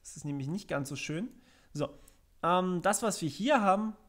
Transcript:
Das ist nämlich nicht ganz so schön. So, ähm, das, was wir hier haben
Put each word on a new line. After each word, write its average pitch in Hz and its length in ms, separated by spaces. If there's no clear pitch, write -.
Das - 140
ist 151 80
nämlich 143 240
nicht - 220
ganz 143 180
so 147 80
schön. 160 320
So, 147 160
ähm, 180 420
das, 202 200
was 214 180
wir 165 60
hier 240 320
haben 208 380